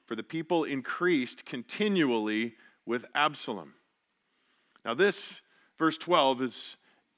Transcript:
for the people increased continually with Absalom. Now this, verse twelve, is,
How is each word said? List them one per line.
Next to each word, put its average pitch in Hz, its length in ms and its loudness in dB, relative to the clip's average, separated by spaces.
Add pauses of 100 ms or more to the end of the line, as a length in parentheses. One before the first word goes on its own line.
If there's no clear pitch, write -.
for - 100 -8
the 110 80 -6
people 160 420 0
increased 135 800 -2
continually 120 1120 0 (280)
with 117 200 -4 (100)
Absalom. 131 600 -2 (1080)
Now 113 100 -2
this, 185 480 0 (360)
verse 156 200 2
twelve, 139 440 4
is, - 340 -6 (420)